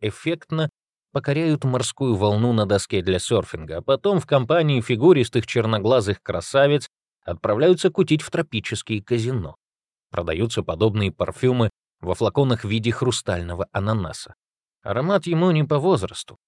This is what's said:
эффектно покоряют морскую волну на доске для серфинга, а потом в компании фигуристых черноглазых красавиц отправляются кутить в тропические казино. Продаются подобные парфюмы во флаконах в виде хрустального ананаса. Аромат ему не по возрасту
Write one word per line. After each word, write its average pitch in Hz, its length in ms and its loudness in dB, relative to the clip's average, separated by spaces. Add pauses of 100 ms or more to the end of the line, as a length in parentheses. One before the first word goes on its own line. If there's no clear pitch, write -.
эффектно 156 600 -4 (440)
покоряют 147 520 -2
морскую 127 500 0
волну 104 380 2
на 107 140 2
доске 98 360 0
для 92 160 0
серфинга, 82 600 -4
а 82 40 -10
потом 170 380 0
в - 60 -6
компании 147 540 2
фигуристых 123 680 4
черноглазых 110 760 0
красавиц 135 640 0 (360)
отправляются 135 680 2
кутить 156 320 0
в - 80 -14
тропические 110 720 -4
казино. 117 540 -4 (540)
Продаются 90 520 -4
подобные 98 480 0
парфюмы 120 600 0 (300)
во 90 140 -4
флаконах 117 500 0
в 104 40 -4
виде 113 240 -2
хрустального 90 800 -4
ананаса. 101 600 -4 (480)
Аромат 147 440 -2
ему 170 240 2
не 156 140 2
по 147 140 0
возрасту 139 580 -2 (120)